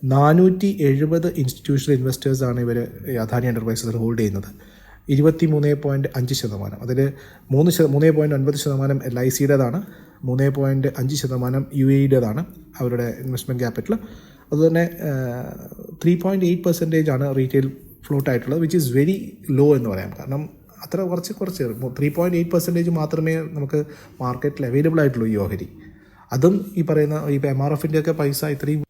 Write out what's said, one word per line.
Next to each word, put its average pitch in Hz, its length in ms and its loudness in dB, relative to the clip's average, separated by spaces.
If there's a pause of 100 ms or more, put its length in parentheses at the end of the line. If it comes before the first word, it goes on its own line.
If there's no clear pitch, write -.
നാനൂറ്റി 180 760 4
എഴുപത് 156 560 2
ഇൻസ്റ്റിറ്റ്യൂഷണൽ 139 580 0
ഇൻവെസ്റ്റേഴ്സാണ് 127 640 -2
ഇവർ 120 180 0 (300)
ഈ 131 80 -4
അദാനി 117 300 -2
എന്റർപ്രൈസസിൽ 113 500 -2
ഹോൾഡ് 113 220 -2
ചെയ്യുന്നത്. 98 320 -2 (580)
ഇരുപത്തിമൂന്ന് 147 640 4
പോയിന്റ് 139 420 -2
അഞ്ച് 127 180 -2
ശതമാനം. 98 480 -6
അതിൽ 131 300 0 (380)
മൂന്ന് 147 200 6
ശത-, 160 180 0
മൂന്ന് 147 220 4
പോയിന്റ് 151 240 2
ഒൻപത് 135 200 0
ശതമാനം 139 500 -2
എൽ 123 140 -6
ഐ 127 100 2
സിയുടേതാണ്, 135 540 2 (420)
മൂന്ന് 131 260 2
പോയിന്റ് 135 380 0 (100)
അഞ്ച് 135 180 -2
ശതമാനം 131 580 -2
യു 135 120 2
എ 139 120 6
ഇയുടേതാണ്, 131 460 2 (340)
അവരുടെ 120 420 -2
ഇൻവെസ്റ്റ്മെന്റ് 127 420 -6
ക്യാപിറ്റൽ. 117 320 -2 (580)
അതുതന്നെ, 165 320 4 (180)
ആ, 151 100 -4 (920)
ത്രീ 170 120 4
പോയിന്റ് 185 320 0
എയ്റ്റ് 175 180 0
പെർസെന്റേജ് 160 460 2
ആണ് 135 260 0
റീട്ടെയിൽ 131 300 2 (360)
ഫ്ലോട്ട് 139 280 0
ആയിട്ടുള്ളത്, 131 300 0
which 165 160 0
is 160 180 2
very 151 220 4 (340)
low 143 260 6
എന്ന് 117 140 -2
പറയാം. 95 280 -6
കാരണം 139 240 -6 (400)
അത്ര - 180 -4
കുറച്ച്, 175 320 -4
കുറച്ച് 185 320 -6 (340)
ത്രീ 143 100 2
പോയിന്റ് 170 300 0
എയ്റ്റ് 170 140 -2
പെർസെന്റേജ് 170 380 0
മാത്രമേ 160 440 0 (180)
നമുക്ക് 147 320 -2 (360)
മാർക്കറ്റിൽ 131 460 -4
അവൈലബിൾ 151 340 2
ആയിട്ടുള്ളൂ 127 280 2
ഈ 110 80 0
ഓഹരി. 92 320 -4 (640)
അതും 156 220 4 (220)
ഈ 175 60 0
പറയുന്ന 151 340 2 (120)
ഈ 139 180 0
എം 135 160 0
ആർ 139 100 0
എഫിൻ്റെ 156 260 -2
ഒക്കെ 156 140 -2
പൈസ 147 320 -2
ഇത്രയും 147 460 -2